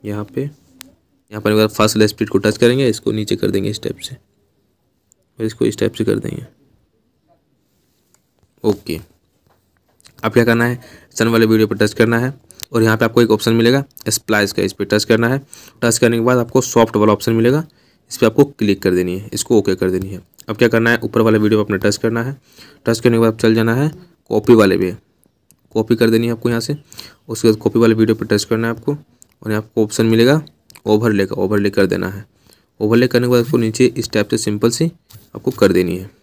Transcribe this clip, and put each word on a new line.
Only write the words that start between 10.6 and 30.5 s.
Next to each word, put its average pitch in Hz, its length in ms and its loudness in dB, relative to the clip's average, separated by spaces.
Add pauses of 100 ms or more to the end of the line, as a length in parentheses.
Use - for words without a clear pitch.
है, 123 140 -4 (320)
सन 113 160 -2
वाले 113 180 2
वीडियो 110 220 2
पर 104 100 -4
टच 107 160 0
करना 117 260 2
है 131 140 -4 (380)
और 117 120 2
यहाँ 110 140 2
पे 110 80 2
आपको 113 160 2
एक 113 100 4
ऑप्शन 110 220 0
मिलेगा 117 300 2 (260)
स्प्लाइस 104 440 -2
का, 98 100 -2
इस 95 100 -4
पर 101 120 -6
टच 107 180 0
करना 117 240 2
है। 135 140 -2 (420)
टच 117 140 0
करने 117 200 2
के 113 60 -2
बाद 123 140 2
आपको 120 260 0
सॉफ्ट - 320 2
वाला 107 180 4
ऑप्शन 113 200 -2
मिलेगा, 120 300 2 (480)
इस - 60 -12
पर - 80 2
आपको 110 200 4
क्लिक 101 380 -2
कर 92 100 2
देनी 90 240 -2
है, 104 160 -12
इसको 113 240 0
ओके 98 180 0
कर 92 160 -2
देनी 92 180 -4
है। 95 120 -14 (280)
अब 110 80 -8
क्या 120 100 4
करना 117 240 2
है, 117 80 0
ऊपर 110 220 -2
वाले 110 160 2
वीडियो 107 220 2
पर 104 60 -2
अपने 98 140 -4
टच 104 180 0
करना 117 260 -4
है, 135 120 -8 (500)
टच 117 140 -2
करने 117 180 2
के 113 40 2
बाद 113 160 2
चल 110 180 2
जाना 113 200 0
है 143 140 -2 (400)
कॉपी 110 260 2
वाले 98 220 4
पे, 92 180 -4 (800)
कॉपी 113 200 -2
कर 113 140 2
देनी 113 180 0
है 117 60 -4
आपको 117 160 -4
यहाँ 117 120 -2
से। 147 160 -6 (500)
उसके 113 200 -2
बाद 110 120 4
कॉपी 113 200 0
वाले 113 160 4
वीडियो 110 200 2
पर 107 120 -8
टच 104 160 -2
करना 113 240 -4
है 117 60 -4
आपको 117 200 -6
और - 580 -14
यहाँ 107 120 -2
आपको 110 200 -2
ऑप्शन 107 220 -2
मिलेगा 117 360 4 (440)